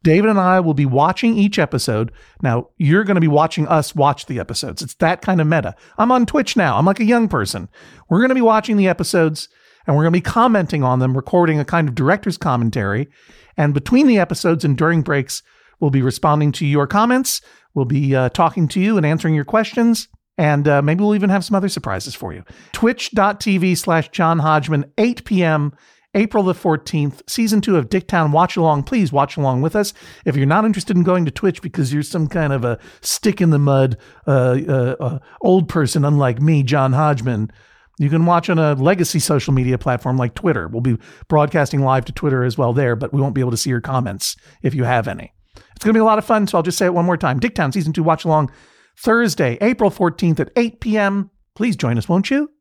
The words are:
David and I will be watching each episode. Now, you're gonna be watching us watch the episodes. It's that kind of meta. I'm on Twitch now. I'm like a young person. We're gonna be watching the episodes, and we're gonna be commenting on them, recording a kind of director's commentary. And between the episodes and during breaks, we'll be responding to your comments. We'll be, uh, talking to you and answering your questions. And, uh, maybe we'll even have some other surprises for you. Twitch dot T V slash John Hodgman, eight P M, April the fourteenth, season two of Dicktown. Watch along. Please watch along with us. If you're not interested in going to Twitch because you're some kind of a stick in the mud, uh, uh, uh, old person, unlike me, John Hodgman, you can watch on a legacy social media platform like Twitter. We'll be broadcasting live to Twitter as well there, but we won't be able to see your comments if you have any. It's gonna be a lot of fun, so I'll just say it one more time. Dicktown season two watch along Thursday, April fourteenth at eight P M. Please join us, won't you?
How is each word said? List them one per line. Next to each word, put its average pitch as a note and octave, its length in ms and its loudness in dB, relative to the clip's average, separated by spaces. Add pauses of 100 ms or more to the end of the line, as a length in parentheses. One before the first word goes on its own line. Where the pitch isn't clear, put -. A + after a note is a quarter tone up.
David F#3+ 280 4
and G3+ 80 2
I F#3 200 2
will E3 140 0
be C#3 140 0
watching F3 500 0
each G#3 220 2
episode. A#2 520 -2 (300)
Now, A#2+ 360 -2
you're F3+ 260 2
gonna F#3+ 180 2
be E3 60 2
watching D3+ 400 2
us D#3 280 0
watch C#3+ 300 0
the B2 140 -8
episodes. - 420 -8
It's B2+ 140 -12
that E3+ 260 0
kind F3+ 180 0
of D#3 80 2
meta. D#3+ 280 -2 (220)
I'm A#3 140 2
on B3 140 4
Twitch - 320 -2
now. C#3+ 200 2
I'm C#3 80 2
like F#3+ 140 2
a A3+ 60 0
young A#3 220 2
person. G2 420 -4 (400)
We're F3+ 120 2
gonna C4 140 2
be C4 60 2
watching G#3+ 360 2
the F#3+ 100 4
episodes, D#3+ 600 0 (380)
and C#3+ 100 0
we're D3+ 80 2
gonna E3 80 2
be F3 100 2
commenting G#3 600 0
on B2+ 160 0
them, C3 160 0
recording D#3+ 440 2
a C#3+ 60 -2
kind E3 220 0
of B2 80 -4
director's E3+ 420 0
commentary. A#2 680 -2 (500)
And D3 180 2
between B3 320 2
the A#3 120 4
episodes E3 460 0
and C#3+ 100 2
during D#3+ 280 0
breaks, C#3+ 400 -4 (360)
we'll D3 120 0
be C3+ 100 2
responding D3 520 0
to - 120 -6
your C#3+ 220 0
comments. A#3+ 540 0 (340)
We'll C3+ 100 0
be, C3+ 300 0
uh, B2+ 140 0
talking E3 400 0
to F#3+ 100 -4
you G#3 180 0
and D#3+ 80 0
answering D#3+ 300 0
your D3 100 -2
questions. A3+ 640 0 (300)
And, D3+ 300 0
uh, C#3+ 140 2
maybe D#3+ 220 0
we'll G#3 120 2
even G3+ 140 0
have F#3+ 160 0
some G3+ 100 -2
other F#3+ 140 0
surprises - 460 -8
for F2+ 180 -10
you. F2+ 100 -14 (280)
Twitch - 400 -2
dot G3+ 280 0
T G3 200 0
V F3+ 160 2
slash E3 340 -2
John E3 300 0
Hodgman, D3+ 460 0 (120)
eight A#3 280 0
P F#3 180 0
M, D3+ 300 0 (400)
April G#3 300 0
the F#3 120 0
fourteenth, D3+ 720 -2
season A3 340 0
two F#3+ 160 2
of B2 120 -2
Dicktown. E3+ 420 0
Watch E3 260 2
along. D3+ 260 2
Please G3 280 0
watch C#3 260 -2
along C3 240 0
with D#3 140 -2
us. G#3 180 -2 (320)
If C#3+ 100 0
you're C#3 100 2
not F#3 200 2
interested G3+ 320 -2
in F3+ 60 4
going F3+ 220 2
to C#3+ 60 -2
Twitch - 300 -4
because C#3 320 -4
you're D3 100 -2
some D#3+ 240 -4
kind D3+ 260 -2
of B2 120 -2
a A#2+ 140 -2 (220)
stick - 400 -2
in E3+ 100 4
the D3+ 80 4
mud, C3+ 380 2 (300)
uh, B2+ 300 2 (100)
uh, C3 320 0
uh, C#3 200 -4 (220)
old F#3 280 2
person, D3 360 0
unlike C#3 360 0
me, D3+ 220 2
John C3 300 0
Hodgman, B2 580 -2 (480)
you C#3+ 100 0
can E3 160 2
watch E3+ 240 2
on E3+ 100 2
a D3+ 160 2
legacy E3 440 0
social C#3+ 340 0
media B2+ 240 0
platform B2+ 400 -4
like A#2+ 160 -2
Twitter. B2 340 -2
We'll A2+ 140 -6
be B2 160 0 (300)
broadcasting D3+ 540 0
live C3 240 0
to - 80 -14
Twitter C3 300 -2
as B2 140 -2
well A#2+ 160 0
there, B2 220 0
but B2 180 -8
we C3+ 80 0
won't C3+ 140 -2
be C3+ 60 0
able B2 100 0
to A2+ 60 -4
see - 120 -4
your B2 120 -2
comments A2+ 540 -6 (280)
if B2+ 100 0
you B2+ 120 -2
have A#2 220 0
any. - 260 -12 (420)
It's - 100 -10
gonna A3 80 4
be A3 60 4
a A3 60 4
lot G#3+ 120 4
of G#3 80 -4
fun, G#3+ 220 0
so F3+ 100 -2
I'll E3 60 2
just F3 140 -4
say F#3+ 100 0
it F3+ 60 0
one E3+ 120 0
more F3 120 0
time. C3 220 -2
Dicktown F3 340 -2
season D#3+ 200 -2
two D#3+ 100 -2
watch D#3+ 220 0
along D#3 260 0 (480)
Thursday, G#3+ 600 0
April G#3 280 2
fourteenth E3+ 520 0
at - 160 -4
eight A#3 240 -2
P G#3+ 160 -2
M. G3+ 340 -2 (240)
Please A3+ 220 -2
join A#2 200 -2
us, - 120 -4
won't F#3+ 200 0
you? D4 200 -2 (120)